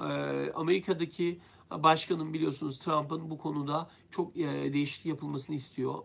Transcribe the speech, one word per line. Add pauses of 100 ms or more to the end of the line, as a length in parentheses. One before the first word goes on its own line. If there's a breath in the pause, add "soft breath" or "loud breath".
Ee,
Amerika'daki (300 loud breath)
başkanın
biliyorsunuz
Trump'ın
bu
konuda (200 soft breath)
çok,
e,
değişiklik
yapılmasını
istiyor. (100)